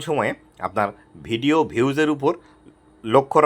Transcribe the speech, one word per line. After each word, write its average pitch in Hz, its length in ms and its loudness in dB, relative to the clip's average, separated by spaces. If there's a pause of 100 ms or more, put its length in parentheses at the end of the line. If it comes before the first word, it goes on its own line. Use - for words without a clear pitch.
সময়ে 131 240 0 (340)
আপনার 101 220 -2 (400)
ভিডিও 127 280 0 (160)
ভিউজের 139 440 0
উপর 139 160 0 (720)
লক্ষ্য 135 420 2